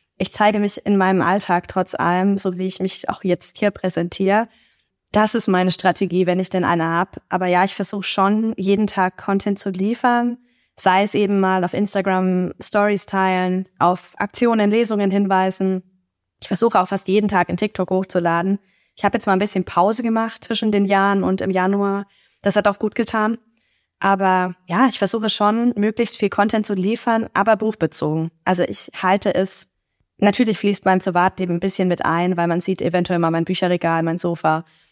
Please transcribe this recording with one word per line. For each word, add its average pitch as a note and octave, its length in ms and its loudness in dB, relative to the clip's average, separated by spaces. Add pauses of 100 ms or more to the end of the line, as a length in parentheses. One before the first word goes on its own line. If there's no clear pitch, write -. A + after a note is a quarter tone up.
(180)
ich - 160 -4
zeige G#3 240 2
mich G#3 260 0
in G3+ 140 2
meinem F#3+ 240 4
Alltag F3+ 460 0
trotz - 260 -2
allem, F#3+ 460 0
so F3+ 180 -4
wie F#3 80 -4
ich F#3 140 -4
mich - 280 -4
auch - 160 -6
jetzt - 360 -4
hier G#3 100 2
präsentiere. F#3+ 800 -2 (640)
Das G#3+ 240 2
ist A3+ 120 0
meine F#3 220 2
Strategie, F3+ 560 0
wenn F3 140 0
ich F#3 100 -2
denn F#3 160 -2
eine E3 220 0
hab. E3+ 300 -2 (120)
Aber F3+ 160 -2
ja, F3+ 180 4
ich G3+ 120 -2
versuche G3+ 260 -4
schon, G#3+ 560 0
jeden G3+ 300 0
Tag F#3 300 -2
Content G3 420 -2
zu - 100 -4
liefern. A#3+ 680 0 (400)
Sei F#3 220 4
es G#3 140 0
eben G3+ 240 2
mal F#3 240 2
auf E3+ 100 -4
Instagram F#3 880 0
Stories G#3 460 0
teilen, F#3 600 0 (120)
auf F3+ 400 0
Aktionen, G#3+ 500 0
Lesungen G#3 400 2
hinweisen. F#3+ 720 0 (580)
Ich - 80 -10
versuche A3+ 320 2
auch F3+ 80 0
fast - 200 -4
jeden G#3 200 2
Tag F#3+ 220 0
in F3 80 -4
TikTok G3+ 320 -4
hochzuladen. F#3 720 0 (360)
Ich - 80 -12
habe G#3 140 0
jetzt - 80 -2
mal G3+ 80 2
ein F#3 60 2
bisschen G3 240 0
Pause G#3+ 400 0
gemacht A3+ 400 -2
zwischen A3 280 -2
den G3+ 140 2
Jahren G3 380 2
und F#3 180 0
im F#3+ 80 -2
Januar. G3 560 0 (380)
Das G3+ 120 2
hat - 120 2
auch G3+ 100 0
gut G#3+ 160 -4
getan. A3 460 -2 (600)
Aber F#3 540 2 (140)
ja, G3 200 2
ich - 120 -2
versuche G#3+ 300 0
schon, A3+ 460 2
möglichst G#3+ 420 0
viel G3+ 120 0
Content G#3+ 380 0
zu G#3 80 -2
liefern, A3+ 580 0
aber G#3+ 220 4
buchbezogen. D#3+ 760 -2 (160)
Also F3+ 160 0
ich - 300 -4 (100)
halte G3 320 0
es, - 360 -2 (500)
natürlich G#3 400 2
fließt G3+ 260 -2
mein F#3 160 2
Privatleben F3+ 540 0
ein E3+ 40 -2
bisschen F#3+ 280 0
mit F3 180 -2
ein, F3 320 0
weil E3+ 100 0
man E3+ 140 0
sieht F#3+ 220 -2
eventuell F3+ 340 0
mal E3 140 2
mein E3 140 0
Bücherregal, F3 580 0
mein E3 160 -2
Sofa, E3 440 -2 (280)